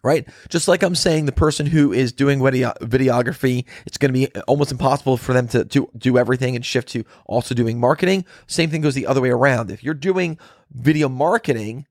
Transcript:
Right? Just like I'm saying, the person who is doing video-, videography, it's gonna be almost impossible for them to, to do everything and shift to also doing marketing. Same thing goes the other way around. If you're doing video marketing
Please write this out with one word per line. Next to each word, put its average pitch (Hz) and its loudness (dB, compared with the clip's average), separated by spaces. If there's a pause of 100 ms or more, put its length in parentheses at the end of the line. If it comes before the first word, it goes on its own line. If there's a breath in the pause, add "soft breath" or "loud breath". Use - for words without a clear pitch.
Right? 220 0 (180 loud breath)
Just 175 -2
like 180 4
I'm 180 2
saying, 156 0
the 135 -2
person 151 0
who 147 4
is 120 0
doing 139 0
video-, 127 2
videography, 123 0 (200 loud breath)
it's - -12
gonna 135 2
be 131 2 (200)
almost 143 2
impossible 131 0
for 127 -4
them 123 2
to, - 2
to - -2
do 127 2
everything 123 0
and 120 -10
shift 123 -4
to 113 -8 (220 soft breath)
also 120 -4
doing 117 0
marketing. 180 2 (240 loud breath)
Same 165 -2
thing 156 -2
goes 143 0
the 139 -4
other 135 2
way 127 2
around. 120 0
If 98 -12
you're 147 -4
doing 175 -2 (340 soft breath)
video 143 2
marketing 131 -2